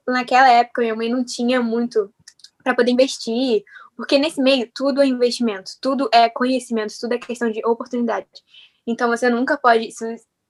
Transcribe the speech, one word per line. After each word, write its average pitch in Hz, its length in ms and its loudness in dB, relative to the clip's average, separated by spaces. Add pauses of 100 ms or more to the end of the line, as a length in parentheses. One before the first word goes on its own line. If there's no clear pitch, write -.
naquela 254 440 4
época, 240 300 2
minha 226 140 -2
mãe 226 120 -4
não 247 160 -2
tinha 247 380 -2
muito 233 500 -2 (520)
pra 220 100 0
poder 240 180 2
investir. 247 720 0 (320)
Porque 254 220 0
nesse 285 240 0
meio, 262 320 2
tudo 269 280 -2
é 277 40 6
investimento. 240 720 -2
Tudo 262 320 -2
é 233 160 6
conhecimento. 240 720 -4
Tudo 233 140 -6
é 247 60 -4
questão 233 320 -6
de 214 120 -8
oportunidade. 233 640 -4 (600)
Então, 233 200 -2
você 233 220 0
nunca 254 260 0
pode, 226 360 2
se, 226 260 -10 (320)